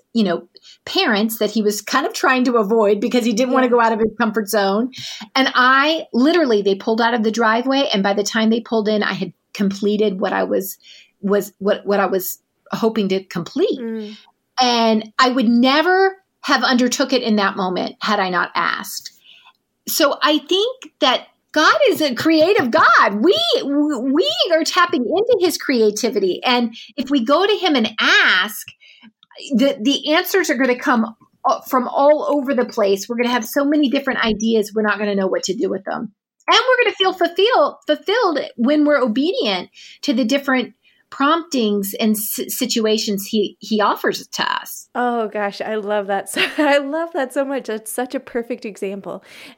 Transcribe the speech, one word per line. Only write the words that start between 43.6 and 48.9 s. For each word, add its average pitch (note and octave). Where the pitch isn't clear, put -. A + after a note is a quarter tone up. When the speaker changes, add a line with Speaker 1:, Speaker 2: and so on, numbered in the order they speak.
Speaker 1:
offers G#3
to -
us. -
Speaker 2:
Oh A#3+
gosh, G3+
I A3
love G#3
that G3
so, -
<laughs> -
I C#4+
love D#4+
that C4
so C#4
much. C4+
That's G#3+
such B3+
a C4
perfect A#3
example. G3